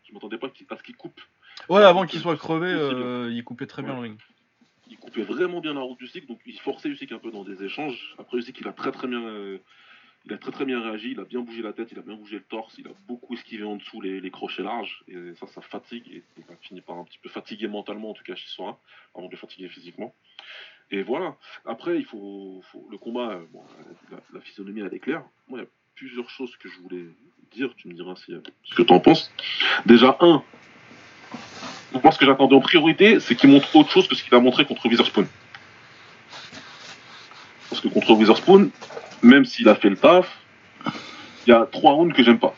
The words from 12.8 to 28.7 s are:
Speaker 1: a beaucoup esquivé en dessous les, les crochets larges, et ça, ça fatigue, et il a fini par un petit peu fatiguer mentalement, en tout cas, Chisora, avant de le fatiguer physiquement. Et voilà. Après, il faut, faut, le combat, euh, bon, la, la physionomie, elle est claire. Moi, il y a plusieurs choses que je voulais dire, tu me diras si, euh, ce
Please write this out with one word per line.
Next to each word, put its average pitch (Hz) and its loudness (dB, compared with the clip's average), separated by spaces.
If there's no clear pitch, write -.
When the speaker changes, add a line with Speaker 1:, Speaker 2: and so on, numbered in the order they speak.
Speaker 1:
a - -20
beaucoup 123 -16
esquivé 110 -16
en 104 -12
dessous 107 -20
les, 95 -12
les 92 -16
crochets - -14
larges, - -12
et 90 -20
ça, 92 -20
ça - -20
fatigue, - -20
et 85 -20
il 82 -20
a 85 -20
fini 90 -20
par 87 -20
un 87 -18
petit - -20
peu 92 -20
fatiguer 107 -16
mentalement, 104 -14
en - -16
tout - -20
cas, - -16
Chisora, - -18
avant 90 -18
de - -20
le 185 -20
fatiguer - -20
physiquement. - -20
Et 98 -8
voilà. 139 -8
Après, - -8
il 147 -6
faut, 196 -18
faut, - -20
le 104 -20
combat, 117 -12
euh, 87 -16
bon, - -20
la, - -20
la - -20
physionomie, 101 -18
elle 92 -12
est 92 -16
claire. 156 -10
Moi, - -16
il - -16
y - -16
a - -20
plusieurs 123 -16
choses 123 -16
que - -20
je 90 -20
voulais 90 -16
dire, 127 -10
tu - -20
me 175 -20
diras 180 -16
si, - -20
euh, 165 -16
ce - -20